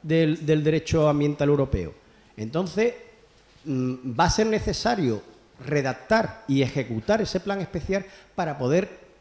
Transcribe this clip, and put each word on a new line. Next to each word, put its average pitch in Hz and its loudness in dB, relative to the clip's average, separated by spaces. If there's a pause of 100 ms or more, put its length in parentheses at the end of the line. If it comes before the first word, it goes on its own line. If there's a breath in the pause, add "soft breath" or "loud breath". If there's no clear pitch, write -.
del, 156 2
del 151 2
derecho 156 2
ambiental 147 2
europeo. 123 0 (420 soft breath)
Entonces, 170 -2 (720)
mm, 127 -4
va 135 4
a - 2
ser 220 2
necesario 208 0 (420)
redactar 143 0
y 135 4
ejecutar 127 0
ese 190 -2
plan 196 -4
especial 190 -4 (280 loud breath)
para 156 -4
poder 143 0 (200)